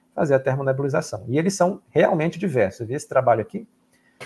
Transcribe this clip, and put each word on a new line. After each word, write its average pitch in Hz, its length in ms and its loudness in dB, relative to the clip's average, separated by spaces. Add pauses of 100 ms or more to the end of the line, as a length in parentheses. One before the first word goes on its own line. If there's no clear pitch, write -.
(160)
fazer 143 180 0
a 135 60 4
termonebulização. 135 880 -2
E 123 100 -2
eles 185 160 0
são 185 380 0
realmente 165 480 2
diversos. 127 420 0
Eu 110 60 -6
vi 120 80 -6
esse 147 120 -10
trabalho 120 340 2
aqui, - 260 -10 (580)